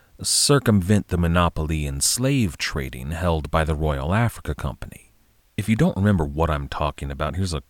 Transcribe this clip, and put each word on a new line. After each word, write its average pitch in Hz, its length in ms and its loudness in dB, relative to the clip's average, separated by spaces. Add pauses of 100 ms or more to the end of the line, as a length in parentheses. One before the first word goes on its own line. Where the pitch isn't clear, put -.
(220)
circumvent 104 840 4
the 87 100 0
monopoly 82 680 2
in 69 140 -4
slave 123 580 0
trading 65 520 -6
held 82 400 -2
by 82 140 2
the 78 100 0
Royal 73 400 -2
Africa 107 400 -2
Company. - 540 -10 (460)
If 104 140 -4
you 110 80 4
don't 160 200 2
remember 95 280 4
what 73 240 0
I'm 71 180 -2
talking 71 440 -6
about, 71 260 -4
here's 92 160 -2
a 73 160 -4